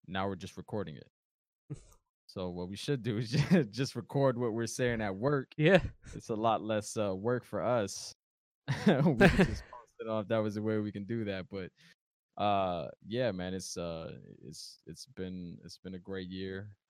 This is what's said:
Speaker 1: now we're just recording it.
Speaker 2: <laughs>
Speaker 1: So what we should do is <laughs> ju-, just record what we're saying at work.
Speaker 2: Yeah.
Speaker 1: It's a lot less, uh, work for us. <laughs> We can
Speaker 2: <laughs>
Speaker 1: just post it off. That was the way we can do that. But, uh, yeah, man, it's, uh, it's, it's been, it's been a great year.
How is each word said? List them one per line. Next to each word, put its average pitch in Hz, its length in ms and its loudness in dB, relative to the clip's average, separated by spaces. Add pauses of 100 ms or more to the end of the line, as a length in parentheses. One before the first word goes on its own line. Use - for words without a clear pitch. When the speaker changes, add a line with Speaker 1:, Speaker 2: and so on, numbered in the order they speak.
Speaker 1:
now 95 200 -2
we're 98 80 -2
just 90 220 -12
recording 90 400 -8
it. - 100 -18 (640)
Speaker 2:
<laughs> 147 60 -10 (500)
Speaker 1:
So 92 220 -6
what 87 180 -8
we 98 80 -8
should 139 280 -2
do 107 160 -2
is 110 120 -4
<laughs> 147 180 2
ju-, 175 160 6
just 107 300 -4
record 131 420 2
what 120 140 0
we're 117 140 -2
saying 120 340 0
at 101 160 -2
work. 131 420 0
Speaker 2:
Yeah. 160 220 8 (360)
Speaker 1:
It's - 140 -12
a 113 60 0
lot 107 260 4
less, 107 360 -2
uh, 101 180 0
work 117 300 -2
for 95 160 -4
us. 107 520 0 (320)
<laughs> - 420 -2
We 190 60 8
can 139 260 4
Speaker 2:
<laughs> 196 180 10
Speaker 1:
just - 340 4
post - 280 -20
it 113 100 -6
off. 107 180 -2
That 113 120 4
was 107 160 0
the 107 80 -2
way 110 160 2
we 104 120 -2
can 101 140 -8
do 113 200 -4
that. 95 240 -4
But, 92 200 -8 (720)
uh, 92 440 2 (200)
yeah, 117 240 0
man, 92 220 -4
it's, 92 240 -8
uh, 82 340 -6 (320)
it's, - 440 -16
it's - 180 -14
been, 92 580 -10
it's - 140 -16
been 92 160 -14
a 92 60 -12
great 95 280 -8
year. 95 440 -8 (180)